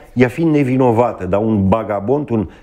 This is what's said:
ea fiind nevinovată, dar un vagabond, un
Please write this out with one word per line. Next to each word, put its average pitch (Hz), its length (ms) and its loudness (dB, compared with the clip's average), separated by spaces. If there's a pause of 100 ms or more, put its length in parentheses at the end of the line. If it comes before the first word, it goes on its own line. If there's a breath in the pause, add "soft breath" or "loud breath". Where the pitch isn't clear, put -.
(140 loud breath)
ea 123 140 2
fiind 160 280 0
nevinovată, 123 720 0
dar 90 140 0
un 107 300 0
vagabond, 110 600 -2
un 107 200 -2 (140 loud breath)